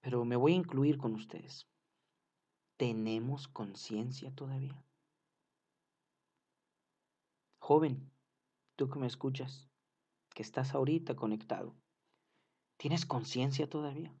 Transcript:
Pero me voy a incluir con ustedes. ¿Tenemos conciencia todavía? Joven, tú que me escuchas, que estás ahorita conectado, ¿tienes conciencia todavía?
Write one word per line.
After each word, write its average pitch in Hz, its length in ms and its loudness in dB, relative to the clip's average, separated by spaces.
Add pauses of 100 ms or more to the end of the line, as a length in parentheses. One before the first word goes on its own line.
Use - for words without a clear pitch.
Pero 123 240 0
me 120 120 2
voy 139 160 6
a 180 40 6
incluir 147 420 4
con 110 160 -2
ustedes. - 540 -12 (1080)
¿Tenemos 113 720 -2
conciencia 113 880 -6
todavía? 135 480 -6 (2750)
Joven, 151 520 4 (680)
tú 135 120 0
que 135 100 -6
me 131 80 -2
escuchas, 131 600 -6 (680)
que - 80 -10
estás 131 320 -2
ahorita 143 400 4
conectado, 107 640 -4 (1000)
¿tienes 135 260 2
conciencia 135 640 0
todavía? 151 520 -6